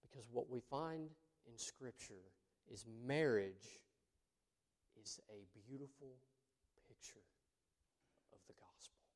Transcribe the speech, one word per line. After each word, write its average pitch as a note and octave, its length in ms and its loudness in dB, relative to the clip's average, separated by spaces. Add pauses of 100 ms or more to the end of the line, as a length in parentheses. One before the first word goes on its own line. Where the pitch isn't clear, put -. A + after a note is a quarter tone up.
Because A#2 300 -12
what A#2+ 180 4
we B2 120 0
find D#3 480 0 (360)
in A2+ 120 -16
Scripture - 560 -6 (580)
is G#2+ 140 -8 (200)
marriage A2+ 760 6 (1200)
is - 180 -8 (100)
a G2+ 160 -12 (240)
beautiful C3+ 380 -8 (800)
picture - 320 -16 (1120)
of - 160 -20
the - 60 -18
gospel. - 480 -20 (140)